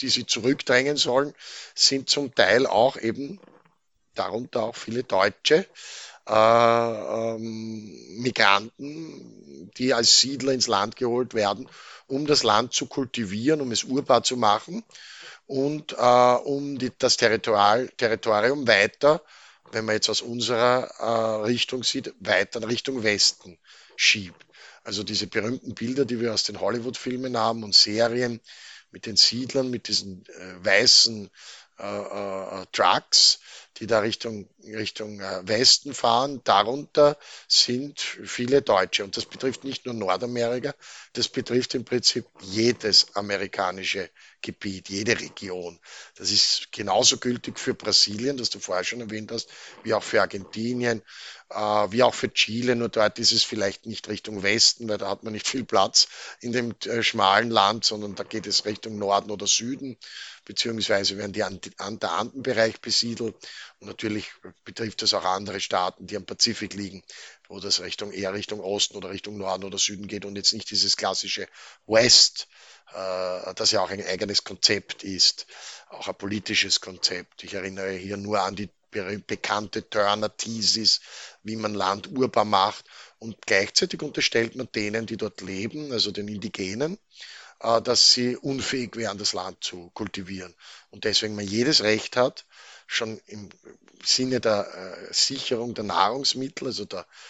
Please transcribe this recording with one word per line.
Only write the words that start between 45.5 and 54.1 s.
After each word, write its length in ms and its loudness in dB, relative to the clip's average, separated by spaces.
Das 160 -6
ist 420 2
genauso 460 2
gültig 400 -6
für 160 -4
Brasilien, 640 0
das 100 -2
du 120 -10
vorher 240 -4
schon 160 -6
erwähnt 300 -10
hast, 200 -8
wie 100 -4
auch 100 0
für 200 2
Argentinien, 800 -4
äh, 60 -12
wie 460 2
auch 120 6
für 180 -4
Chile. 440 0
Nur 120 0
dort 300 2
ist 140 2
es 100 4
vielleicht 420 -4
nicht 240 -10
Richtung 340 -8